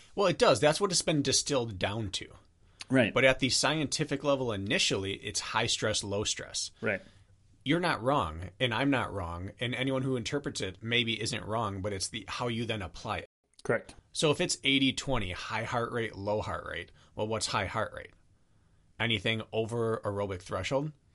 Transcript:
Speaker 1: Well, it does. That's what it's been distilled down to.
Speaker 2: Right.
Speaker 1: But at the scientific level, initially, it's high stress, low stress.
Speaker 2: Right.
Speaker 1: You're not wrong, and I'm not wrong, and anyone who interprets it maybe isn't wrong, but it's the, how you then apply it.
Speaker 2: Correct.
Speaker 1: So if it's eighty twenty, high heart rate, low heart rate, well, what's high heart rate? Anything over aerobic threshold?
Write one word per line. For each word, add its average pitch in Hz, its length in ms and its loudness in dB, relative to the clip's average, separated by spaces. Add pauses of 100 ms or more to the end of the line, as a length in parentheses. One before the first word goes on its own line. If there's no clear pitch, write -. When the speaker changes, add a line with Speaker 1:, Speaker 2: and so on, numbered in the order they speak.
(160)
Speaker 1:
Well, 196 100 6
it 175 120 4
does. 202 200 8
That's 151 220 6
what 202 100 4
it's 170 120 2
been 160 200 2
distilled 123 560 2
down 101 340 -2
to. - 140 -6 (640)
Speaker 2:
Right. 127 240 4
Speaker 1:
But 123 100 6
at 131 140 6
the 127 120 0
scientific 143 760 0
level, 131 280 0
initially, 101 600 0
it's - 260 -6
high 113 280 0
stress, 110 360 0
low 101 220 -2
stress. - 560 -6
Speaker 2:
Right. - 200 -2 (640)
Speaker 1:
You're 147 140 4
not 156 240 0
wrong, 113 380 0 (180)
and 123 160 2
I'm 135 160 2
not 117 220 2
wrong, 87 380 -6 (100)
and 123 140 -2
anyone 131 280 0
who 131 140 0
interprets 135 440 -4
it 95 220 -6
maybe 113 380 2
isn't 110 240 -4
wrong, 101 380 -2
but 101 100 -2
it's 95 160 -4
the, 117 180 -10
how - 220 -4
you 117 160 -2
then 110 180 -4
apply 92 360 -6
it. 78 100 -10 (340)
Speaker 2:
Correct. - 320 -2 (180)
Speaker 1:
So 156 200 2
if - 80 -2
it's 180 240 0
eighty 135 280 4
twenty, 120 380 -2
high 110 340 -6
heart 117 280 -2
rate, 113 240 -4
low 104 240 0
heart 85 280 -6
rate, 80 220 -10 (240)
well, 107 140 -2
what's 110 180 -2
high 104 200 0
heart 104 280 -4
rate? - 160 -14 (880)
Anything 110 440 0 (100)
over 113 520 0
aerobic 101 360 -2
threshold? 135 500 -2 (240)